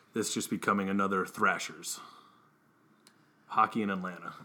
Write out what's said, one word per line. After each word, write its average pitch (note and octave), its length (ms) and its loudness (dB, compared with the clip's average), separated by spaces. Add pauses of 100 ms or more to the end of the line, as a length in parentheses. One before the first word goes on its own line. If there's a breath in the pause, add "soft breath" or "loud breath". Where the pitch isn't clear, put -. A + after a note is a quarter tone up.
(120 loud breath)
this A2 220 0
just G#2+ 160 -2
becoming G2+ 400 0
another G2 340 2
Thrashers. E2+ 760 0 (1500 loud breath)
Hockey A2 360 4
in G2+ 80 0
Atlanta. F2+ 440 -6 (100)